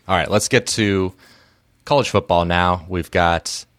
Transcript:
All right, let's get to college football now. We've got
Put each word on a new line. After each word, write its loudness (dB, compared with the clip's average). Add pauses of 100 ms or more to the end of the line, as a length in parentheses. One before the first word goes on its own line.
All 0
right, -2
let's 0
get 0
to 0 (720)
college 0
football 2
now. 0
We've -6
got 0 (140)